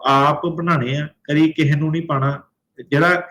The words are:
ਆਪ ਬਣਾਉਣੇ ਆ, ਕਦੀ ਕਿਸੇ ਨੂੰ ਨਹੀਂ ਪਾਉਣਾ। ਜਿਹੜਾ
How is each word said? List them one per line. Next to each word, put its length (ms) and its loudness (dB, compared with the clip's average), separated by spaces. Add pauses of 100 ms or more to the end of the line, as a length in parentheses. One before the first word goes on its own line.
ਆਪ 380 2
ਬਣਾਉਣੇ 520 -2
ਆ, 100 -6 (160)
ਕਦੀ 280 2
ਕਿਸੇ 240 0
ਨੂੰ 160 -2
ਨਹੀਂ 100 -2
ਪਾਉਣਾ। 420 -4 (480)
ਜਿਹੜਾ 400 2